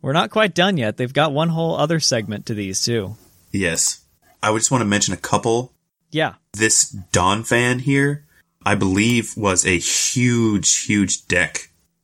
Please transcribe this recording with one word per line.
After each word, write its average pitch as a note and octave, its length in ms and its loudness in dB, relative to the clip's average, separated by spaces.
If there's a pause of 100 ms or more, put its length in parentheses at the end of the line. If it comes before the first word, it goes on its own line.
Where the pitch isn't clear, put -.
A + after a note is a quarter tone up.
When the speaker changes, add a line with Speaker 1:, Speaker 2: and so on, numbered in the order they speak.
Speaker 1:
We're C3+ 100 -4
not F#3+ 180 0
quite G#3+ 240 0
done F#3 240 2
yet. G#2+ 180 -2
They've B2+ 160 -4
got D3 200 0
one D#3 180 0
whole E3 260 -2
other D3+ 240 0
segment G#2+ 460 -2
to A#2 80 -6
these, G2 300 -4
too. A2 300 -2 (380)
Speaker 2:
Yes. F2 480 -2 (420)
I G#2+ 80 0
would G#2+ 80 0
just A2 120 0
wanna A#2+ 140 2
mention G2+ 300 0
a - 40 -12
couple. A#2 540 -2 (380)
Speaker 1:
Yeah. D3+ 240 -4 (180)
Speaker 2:
This A2 420 0 (180)
Donphan A#2 680 0
here, C#3 440 0 (400)
I G2+ 100 2
believe, G#2 600 2
was G2 300 0
a F#2 120 2
huge, A#2 1040 0
huge G2+ 420 0
deck - 440 -2 (340)